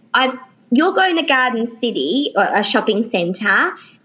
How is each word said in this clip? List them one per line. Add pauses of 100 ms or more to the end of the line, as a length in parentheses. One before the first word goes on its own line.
(140)
I've, (340)
you're
going
to
Garden
City,
or
a
shopping
centre, (340)